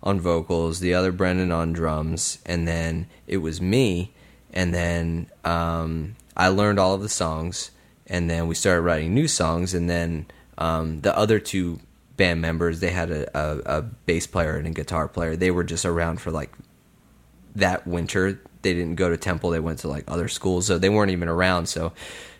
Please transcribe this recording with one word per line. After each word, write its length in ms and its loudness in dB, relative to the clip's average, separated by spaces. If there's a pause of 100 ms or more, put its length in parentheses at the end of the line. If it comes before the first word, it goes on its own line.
on 160 0
vocals, 600 0
the 140 2
other 180 2
Brendan 400 2
on 220 0
drums, 720 -2
and 220 -2
then 380 -2 (220)
it 100 -2
was 240 -4
me, 500 2 (420)
and 200 0
then, 540 -2 (180)
um, 680 -2 (200)
I 140 4
learned 300 4
all 140 4
of 80 -2
the 80 -6
songs, 640 -4 (360)
and 220 0
then 180 0
we 80 -2
started 260 4
writing 320 2
new 140 4
songs, 460 0
and 160 0
then, 360 -2 (320)
um, 440 -2
the 160 2
other 220 4
two 400 -4 (380)
band 240 2
members, 400 0
they 100 0
had 200 -2
a, 260 -4
a, 400 -2
a 40 -2
bass 460 -2
player 300 0
and 100 -4
a 40 -4
guitar 360 -2
player. 280 -4
They 160 2
were 120 2
just 220 -4
around 340 0
for, 120 -8
like, 200 -6 (1040)
that 320 2
winter. 520 0 (220)
They 120 2
didn't 220 -2
go 140 2
to 80 2
Temple. 340 -2
They 80 2
went 200 -4
to, 80 -8
like, 200 -4
other 200 -2
schools, 400 0
so 100 2
they 120 4
weren't 220 4
even 180 0
around. 380 2
So 260 -4 (460)